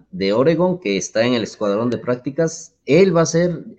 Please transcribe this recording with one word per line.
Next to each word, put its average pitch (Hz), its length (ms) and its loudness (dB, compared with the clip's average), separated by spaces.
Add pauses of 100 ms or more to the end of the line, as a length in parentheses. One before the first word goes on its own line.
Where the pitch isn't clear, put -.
(120)
de 95 200 -2
Oregon, 165 480 2
que 101 180 -2
está 110 280 -2
en 123 80 2
el 117 80 0
escuadrón 104 480 -2
de 113 80 -2
prácticas. 139 760 -6 (100)
Él 170 320 4
va 165 40 4
a 160 40 2
ser, 170 380 0 (160)